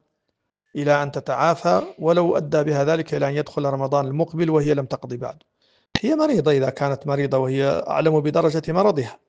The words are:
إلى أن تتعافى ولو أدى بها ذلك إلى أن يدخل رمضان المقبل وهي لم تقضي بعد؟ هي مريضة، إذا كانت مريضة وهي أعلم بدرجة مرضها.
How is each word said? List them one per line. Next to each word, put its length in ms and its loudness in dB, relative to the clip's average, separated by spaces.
إلى 280 2
أن 80 -6
تتعافى 680 0
ولو 380 2
أدى 260 0
بها 200 0
ذلك 300 0
إلى 160 0
أن 40 -4
يدخل 320 -4
رمضان 420 0
المقبل 420 -2
وهي 240 2
لم 120 -2
تقضي 320 -10
بعد؟ 200 -10
هي 140 2
مريضة، 360 2
إذا 180 2
كانت 380 -4
مريضة 300 0
وهي 500 0
أعلم 320 2
بدرجة 540 0
مرضها. 560 0